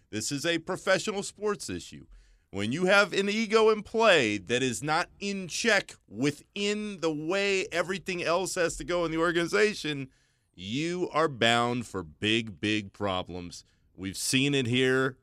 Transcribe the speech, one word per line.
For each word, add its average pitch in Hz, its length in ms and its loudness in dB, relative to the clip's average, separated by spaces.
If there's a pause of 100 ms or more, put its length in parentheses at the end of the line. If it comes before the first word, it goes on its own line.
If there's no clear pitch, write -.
(100)
this 107 200 -4
is 143 160 -4
a 170 140 2
professional 190 640 -2
sports - 440 -6
issue. 80 380 -10 (440)
When 101 200 -2
you 170 140 -2
have 202 280 4
an 196 160 0
ego 220 400 4
in 214 140 2
play 165 560 4
that 117 240 -2
is 120 200 0
not 156 260 0 (100)
in 196 300 -6
check - 480 0 (120)
within 202 920 -4
the 160 120 0
way 190 600 -2
everything 175 500 -2
else 170 320 0
has 170 220 0
to 156 80 -8
go 175 200 0
in 160 60 -2
the 160 80 -2
organization, 165 880 0 (460)
you 151 580 -4
are 160 160 2
bound 120 580 2
for 95 160 -6
big, 104 580 -2
big 107 320 -2
problems. 90 720 -6 (320)
We've 92 200 -8
seen 139 380 0
it 135 120 2
here 131 560 2